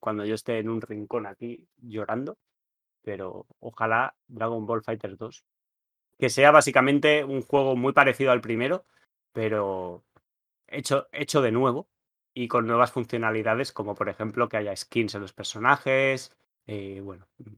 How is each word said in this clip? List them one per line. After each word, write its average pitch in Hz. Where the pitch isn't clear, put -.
cuando 104
yo 107
esté 113
en 110
un 113
rincón 107
aquí 117
llorando, 117
pero 95
ojalá 113
Dragon 113
Ball 110
Fighter 107
dos, 110
que 127
sea 139
básicamente 143
un 139
juego 135
muy 127
parecido 135
al 123
primero, 120
pero 98
hecho, 139
hecho 147
de 113
nuevo 127
y 123
con 120
nuevas 117
funcionalidades, 113
como 101
por 101
ejemplo 107
que 117
haya 104
skins 107
en 101
los 95
personajes, 135
eh, 98
bueno, 95